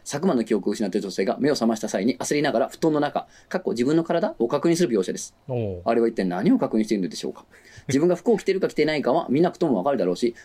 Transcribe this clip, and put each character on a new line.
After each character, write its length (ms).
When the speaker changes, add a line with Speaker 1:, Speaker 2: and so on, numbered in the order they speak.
Speaker 1:
昨 220
晩 100
の 80
記 100
憶 140
を 60
失 120
っ 60
た 80
女 100
性 140
が 160
目 100
を 40
覚 140
ま 80
し 40
た 80
際 160
に 140
焦 160
り 80
な 100
が 60
ら 100
布 80
団 160
の 80
中、 260
か 120
っ 20
こ 80
自 160
分 100
の 80
体 340
を 100
確 200
認 80
す 100
る 80
描 80
写 100
で 60
す。 160
Speaker 2:
お 280
う。 100
Speaker 1:
あ 80
れ 80
は 60
一 40
体 140
何 260
を 60
確 180
認 80
し 40
て 60
い 40
る 60
の 40
で 80
し 80
ょ 60
う 20
か？ 140
自 100
分 100
が 80
服 160
を 60
着 60
て 60
い 40
る 60
か 80
着 60
て 80
い 40
な 100
い 60
か 120
は 160
見 100
な 100
く 80
と 80
も 120
わ 60
か 80
る 40
だ 80
ろ 80
う 40
し、 180